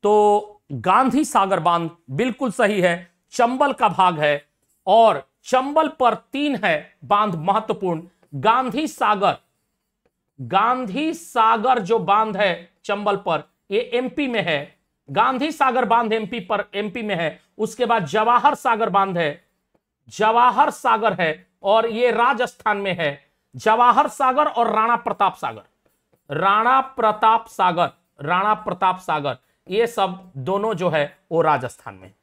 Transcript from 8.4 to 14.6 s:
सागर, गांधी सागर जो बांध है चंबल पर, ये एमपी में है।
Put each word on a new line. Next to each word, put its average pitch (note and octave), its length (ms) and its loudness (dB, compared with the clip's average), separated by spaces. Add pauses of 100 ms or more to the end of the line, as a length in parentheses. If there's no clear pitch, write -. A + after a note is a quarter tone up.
सागर, G3+ 480 0 (1040)
गांधी A#3 760 -2
सागर A#3 640 0
जो G#3+ 200 -2
बांध G3+ 380 0
है F#3 360 -2 (120)
चंबल G3+ 320 -2
पर, E3 340 -4 (200)
ये G3+ 100 0
एमपी B3+ 480 -4
में A3+ 140 -4
है। D#3+ 380 -6 (300)